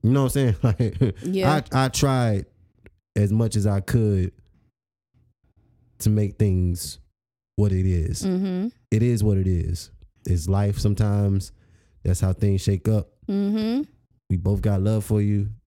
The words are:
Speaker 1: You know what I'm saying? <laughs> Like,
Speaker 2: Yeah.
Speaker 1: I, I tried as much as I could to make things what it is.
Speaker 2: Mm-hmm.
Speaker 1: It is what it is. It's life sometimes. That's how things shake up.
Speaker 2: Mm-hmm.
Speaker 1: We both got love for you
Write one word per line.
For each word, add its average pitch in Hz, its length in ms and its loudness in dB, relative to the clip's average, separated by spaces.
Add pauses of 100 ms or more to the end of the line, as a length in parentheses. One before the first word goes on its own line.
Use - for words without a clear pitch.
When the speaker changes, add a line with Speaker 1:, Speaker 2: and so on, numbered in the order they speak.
Speaker 1:
You 113 80 4
know 139 140 4
what 127 100 -2
I'm 131 180 2
saying? - 60 0
<laughs> - 40 -4
Like, 113 600 0
Speaker 2:
Yeah. 156 380 0 (120)
Speaker 1:
I, 131 120 2
I - 40 -2
tried 123 560 0 (720)
as 101 160 2
much 110 240 0
as 101 120 0
I 98 120 0
could 98 520 0 (1700)
to - 100 2
make 107 280 0
things 90 640 0 (560)
what 101 160 2
it 92 140 0
is. 87 380 -2
Speaker 2:
Mm-hmm. 190 440 -2 (240)
Speaker 1:
It 110 120 2
is 120 200 0
what 104 140 2
it 92 100 0
is. 85 440 -4 (340)
It's 85 240 0
life 101 300 0
sometimes. 101 720 0 (520)
That's 92 160 0
how 95 140 0
things 98 280 0
shake 98 260 -2
up. 107 220 0 (200)
Speaker 2:
Mm-hmm. 214 540 -2 (460)
Speaker 1:
We 98 80 0
both 98 240 0
got 101 200 0
love 107 240 0
for 107 160 0
you 104 280 0 (180)